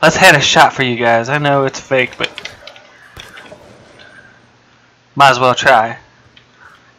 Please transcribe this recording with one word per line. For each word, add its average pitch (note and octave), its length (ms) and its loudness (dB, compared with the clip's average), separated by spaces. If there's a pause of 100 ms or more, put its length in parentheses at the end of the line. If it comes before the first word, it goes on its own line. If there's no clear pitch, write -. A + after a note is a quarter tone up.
let's D#3+ 140 2
hit F3 180 4
a C#3+ 60 0
shot C#3+ 320 0
for C3+ 100 -6
you B2 140 -4
guys. A#2 320 -2
I C#3+ 100 -4
know C#3+ 260 -2
it's - 160 -8
fake, B2+ 380 -4
but - 100 -8 (2750)
might C#3 160 4
as B2 100 0
well B2+ 140 2
try. A#2 440 0 (1000)